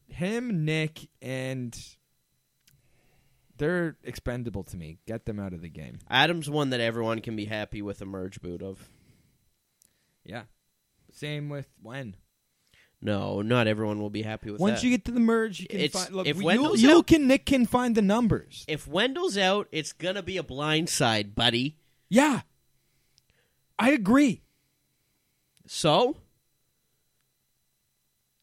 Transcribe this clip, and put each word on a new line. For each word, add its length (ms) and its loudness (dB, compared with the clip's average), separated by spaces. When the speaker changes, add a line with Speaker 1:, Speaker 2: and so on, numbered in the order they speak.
Speaker 1:
Him, 600 -4
Nick, 420 -4
and 540 -8
they're 480 -2
expendable 600 -8
to 120 -14
me. 300 -14
Get 180 -10
them 160 -8
out 140 -8
of 80 -14
the 80 -14
game. 280 -16
Speaker 2:
Adam's 420 2
one 200 0
that 100 -2
everyone 400 -2
can 140 -8
be 120 -6
happy 360 -8
with 200 -8
a 20 -12
merge 360 -10
boot 220 -10
of. 280 -14
Speaker 1:
Yeah. 180 -14
Same 380 -8
with 160 -10
Wen. 340 -12
Speaker 2:
No, 400 -2
not 240 2
everyone 340 -2
will 80 -6
be 140 -6
happy 280 -10
with 80 -10
Speaker 1:
Once 220 2
Speaker 2:
that. 60 -4
Speaker 1:
you 40 4
get 140 0
to 60 -6
the 100 0
merge, 400 0
you 60 -12
can 140 -6
Speaker 2:
It's, 140 0
Speaker 1:
find, 200 -4
look, 120 -4
Speaker 2:
if 120 -2
Speaker 1:
you, 60 -4
Speaker 2:
Wendell's 360 4
Speaker 1:
you 160 10
Speaker 2:
out, 100 6
Speaker 1:
can, 220 6
Nick 160 4
can 220 4
find 280 0
the 60 4
numbers. 640 2
Speaker 2:
if 220 -8
Wendell's 480 0
out, 340 2
it's 220 -6
gonna 300 -6
be 160 -6
a 40 -4
blindside, 920 0
buddy. 420 0
Speaker 1:
Yeah. 320 4
I 120 4
agree. 500 4
Speaker 2:
So? 500 2